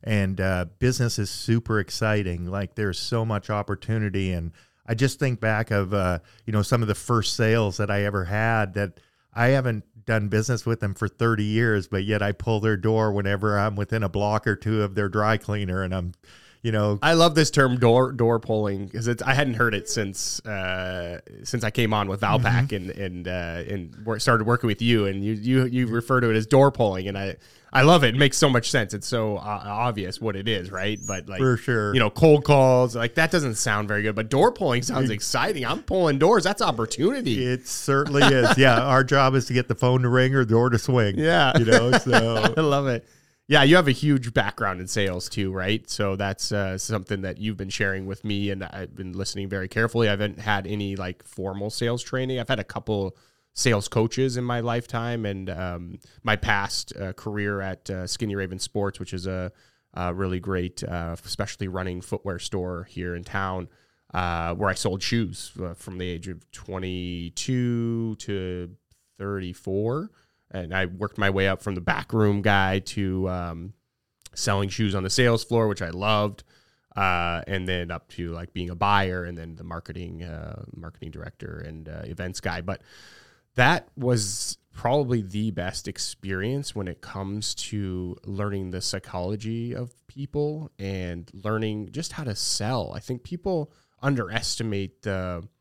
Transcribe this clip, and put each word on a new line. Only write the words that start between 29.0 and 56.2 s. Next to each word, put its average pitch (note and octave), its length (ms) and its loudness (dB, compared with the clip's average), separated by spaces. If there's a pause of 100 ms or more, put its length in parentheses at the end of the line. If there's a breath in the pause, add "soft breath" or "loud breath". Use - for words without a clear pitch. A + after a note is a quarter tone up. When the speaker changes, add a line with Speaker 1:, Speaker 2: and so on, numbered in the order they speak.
Speaker 2:
so, A2 320 -2
uh, G#2 260 -6
obvious G#2 560 -4
what A2 160 -4
it G2 120 -6
is, F#2+ 240 -2
right? G2 360 -2
But, F#2+ 220 -6
like, F#2+ 100 -8
Speaker 1:
For B2+ 160 4
sure. G#2+ 380 0
Speaker 2:
you G2+ 60 4
know, G#2+ 100 4
cold D3+ 340 8
calls, B2+ 520 6
like, A#2 180 -2
that D#3+ 160 2
doesn't C#3+ 260 2
sound G#2 320 0
very G#2 140 0
good, G#2 140 0
but A2 160 -4
door E3+ 200 6
pulling C3+ 300 0
sounds B2+ 300 0
Speaker 1:
Ex- G#2 60 -4
Speaker 2:
exciting. C3+ 500 -2
I'm D#3+ 160 -4
pulling E3 340 2
doors. F3+ 260 6
That's G3+ 200 0
opportunity. D3 840 0
Speaker 1:
It B2+ 220 -2
certainly C#3+ 560 2
is. C3 340 6
Yeah, B2 240 8
Speaker 2:
<laughs> - 0 -
Speaker 1:
our C3+ 220 6
job C3+ 320 4
is B2+ 100 2
to - 80 -6
get B2 140 2
the A2+ 80 0
phone B2+ 260 4
to B2 80 2
ring B2+ 240 4
or C3+ 120 4
door A2+ 260 6
to A#2 80 4
swing. A2+ 400 2
Speaker 2:
Yeah. D#3 400 4
Speaker 1:
You - 60 4
know, B2 260 6
so. A#2 600 4
Speaker 2:
<laughs> - 40 0
I D#3 40 2
love C#3+ 260 2
it. A#2+ 200 -2 (400 soft breath)
Yeah, D3 140 6
you C#3+ 140 8
have F3 120 6
a C3+ 40 4
huge C3 420 2
background G2+ 480 0
in F#2 60 -8
sales F#2+ 420 -2
too, G2 220 -4
right? F#2+ 360 -2
So G2 280 -2
that's, G2 360 -2
uh, G2 280 -2
something G2 420 -4
that F#2+ 160 -6
you've G#2 200 -4
been F#2+ 120 -8
sharing F#2+ 380 -2
with F#2+ 160 -10
me, G2+ 260 -2
and F#2+ 140 -6
I've F#2 320 -12
been F#2 180 -10
listening G2 340 -6
very F#2 200 -6
carefully. A2+ 400 2
I G#2 40 4
haven't G2+ 280 -2
had G#2 260 -2
any, G2+ 300 -4
like, F#2 280 -8
formal G2 460 -6
sales A#2+ 320 -2
training. C3 380 -4
I've A#2 100 -8
had C3 100 0
a G2 40 -6
couple G2 520 -4 (400 soft breath)
sales A2 320 2
coaches B2 500 0
in B2 60 -4
my A#2+ 160 -2
lifetime, A#2 640 -4
and, G2 240 -6
um, F2 500 -8 (240 soft breath)